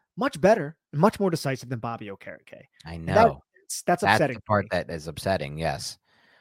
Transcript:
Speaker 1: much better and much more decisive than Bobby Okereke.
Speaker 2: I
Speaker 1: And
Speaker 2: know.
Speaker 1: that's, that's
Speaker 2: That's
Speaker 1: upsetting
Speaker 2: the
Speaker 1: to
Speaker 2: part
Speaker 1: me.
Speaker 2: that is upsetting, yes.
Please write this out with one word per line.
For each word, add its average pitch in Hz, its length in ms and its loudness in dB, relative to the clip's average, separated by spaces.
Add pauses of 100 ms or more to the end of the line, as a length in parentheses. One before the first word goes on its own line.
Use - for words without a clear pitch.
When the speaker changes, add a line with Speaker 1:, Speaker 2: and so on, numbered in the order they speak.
(180)
Speaker 1:
much 254 240 -2
better 180 340 4 (160)
and 147 80 -2
much 208 180 4
more 196 120 2
decisive 135 400 -4
than 123 80 -4
Bobby 113 300 -8
Okereke. - 560 -16 (200)
Speaker 2:
I 82 100 -12
Speaker 1:
And 82 120 -10
Speaker 2:
know. 90 80 0
Speaker 1:
that's, - 680 2
that's 175 200 0
Speaker 2:
That's - 0 -
Speaker 1:
upsetting 117 320 4
Speaker 2:
the 104 60 -12
Speaker 1:
to - 40 -18
Speaker 2:
part 104 220 2
Speaker 1:
me. - 60 -14
Speaker 2:
that 85 180 -2
is 80 180 -10
upsetting, 76 480 -4
yes. 76 400 -4 (440)